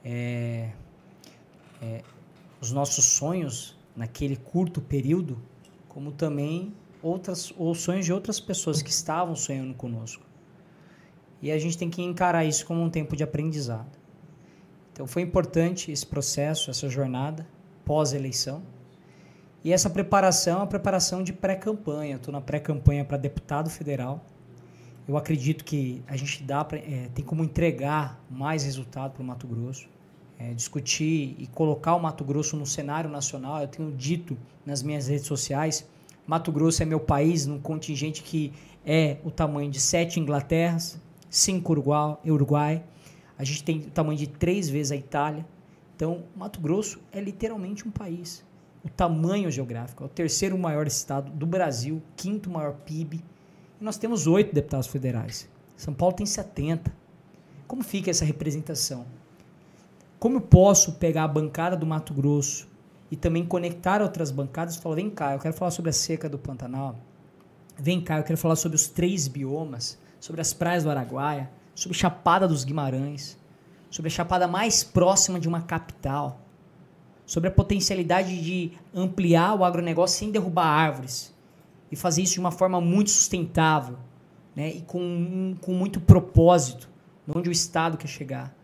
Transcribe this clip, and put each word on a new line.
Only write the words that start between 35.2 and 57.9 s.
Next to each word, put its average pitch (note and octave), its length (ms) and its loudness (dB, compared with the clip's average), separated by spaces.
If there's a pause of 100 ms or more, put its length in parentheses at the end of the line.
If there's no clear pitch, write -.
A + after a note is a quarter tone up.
sociais: D3+ 600 -2 (400)
Mato E3 260 -2
Grosso D#3+ 300 2
é D#3+ 40 2
meu D#3 140 0
país, D#3 440 4
num C#3+ 140 -4
contingente D#3 640 -6
que D3+ 300 -4 (340)
é D3+ 380 4
o D#3+ 60 -4
tamanho D3 400 0
de C#3 100 -6
sete E3+ 400 2
Inglaterras, E3 760 0 (300)
cinco F3 440 2
Uruguai, D3 520 2
Uruguai. D3 600 2 (520)
A C#3 80 -6
gente C#3+ 200 -4
tem D#3+ 160 0
o D3 100 -14
tamanho D3+ 280 0
de D3 100 -4
três F3 420 0
vezes C#3+ 220 -2
a D3 40 -2
Itália. D3+ 480 -4 (520)
Então, E3+ 280 -4 (100)
Mato F#3+ 260 -12
Grosso F3+ 380 -2 (140)
é G3 80 -8
literalmente G3+ 640 -8
um A3 40 -6
país. F3 520 -10 (400)
O D#3+ 60 -10
tamanho F3 600 0
geográfico, A#2+ 520 -8
é C3+ 40 -10
o - 20 -10
terceiro F#3 480 -2
maior D3+ 300 0
estado C#3 460 -4
do D3+ 120 -6
Brasil, D#3+ 560 -2 (160)
quinto G3+ 320 -6
maior D#3 240 -4 (140)
pib. D#3 360 -6 (580)
Nós G#3+ 160 -6
temos A3 300 -2
oito G3+ 280 6
deputados C3+ 320 0
federais. A#2 600 -6 (280)
São - 180 -8
Paulo F3 200 2
tem G3+ 120 -4
setenta. E3 680 -4 (720)
Como B3+ 160 -6
fica F#3+ 280 -2